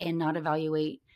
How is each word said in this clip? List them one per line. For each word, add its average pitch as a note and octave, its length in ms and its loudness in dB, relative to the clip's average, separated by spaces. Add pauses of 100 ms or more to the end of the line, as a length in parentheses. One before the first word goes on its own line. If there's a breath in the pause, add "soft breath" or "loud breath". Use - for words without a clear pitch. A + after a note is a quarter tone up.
and E3 160 -2
not E3 220 0
evaluate D#3 640 0 (140)